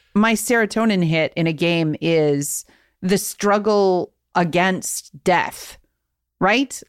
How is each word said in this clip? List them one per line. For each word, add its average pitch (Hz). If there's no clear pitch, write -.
my 220
serotonin 220
hit 160
in 165
a 165
game 165
is 151
the 185
struggle 202
against 175
death, -
right? 226